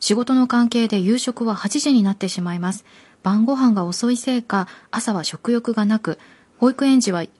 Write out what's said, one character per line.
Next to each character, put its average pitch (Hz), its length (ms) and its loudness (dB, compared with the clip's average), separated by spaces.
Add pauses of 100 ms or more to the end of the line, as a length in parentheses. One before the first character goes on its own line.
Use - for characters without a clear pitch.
仕 - 140 0
事 240 200 0
の 254 140 4
関 240 200 2
係 233 200 0
で 208 100 0
夕 202 200 2
食 240 260 -6
は 220 100 -2
八 - 240 -4
時 294 140 0
に 233 100 6
な 196 120 2
っ - 20 -20
て 196 120 -6
し 180 120 -8
ま 175 120 -4
い 175 60 -6
ま 180 140 -2
す。 196 120 -10 (380)
晩 208 220 2
ご 269 100 0
飯 262 200 4
が 190 100 0
遅 175 260 -2
い 247 60 0
せ 247 220 -2
い 233 40 -6
か、 196 240 -2 (240)
朝 226 240 -4
は 170 80 -4
食 - 300 -4
欲 233 200 -2
が 214 120 0
な 220 160 2
く、 160 180 -6 (400)
保 247 120 4
育 262 140 -2
園 269 140 6
児 208 140 0
は 175 80 -2 (200)